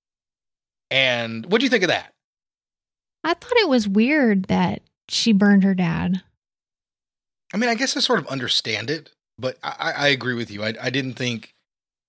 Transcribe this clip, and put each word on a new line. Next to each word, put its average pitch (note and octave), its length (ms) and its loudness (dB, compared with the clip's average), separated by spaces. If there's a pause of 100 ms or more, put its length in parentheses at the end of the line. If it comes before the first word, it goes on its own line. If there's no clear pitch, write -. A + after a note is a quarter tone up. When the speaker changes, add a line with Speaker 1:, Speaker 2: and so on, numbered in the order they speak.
(920)
Speaker 1:
And A#2 560 -2
what G#3 140 0
do C4+ 40 -2
you B3 60 0
think G#3 140 2
of E3+ 40 2
that? G#2+ 240 -2 (1120)
Speaker 2:
I D#4+ 100 0
thought - 220 -2
it G#4+ 120 4
was A#3+ 200 2
weird A3 560 2
that F#3 380 0 (260)
she - 240 0
burned G3+ 320 6
her G3 100 4
dad. F3 480 -2 (1300)
Speaker 1:
I - 20 -2
mean, A#3 140 0
I A#3 40 2
guess A#3+ 220 -2
I C#4 40 -2
sort A#3 180 2
of C#3+ 80 -6
understand A#2 640 -4
it, D3+ 200 -6 (280)
but B2+ 240 -6
I, D3+ 160 -6
I, D#3+ 140 -4
I C#3+ 160 0
agree B2+ 260 0
with A#2 160 -6
you. G2+ 120 -10
I, G#2+ 180 -4
I B2+ 100 -6
didn't C3 240 -4
think, A#2+ 400 -8 (540)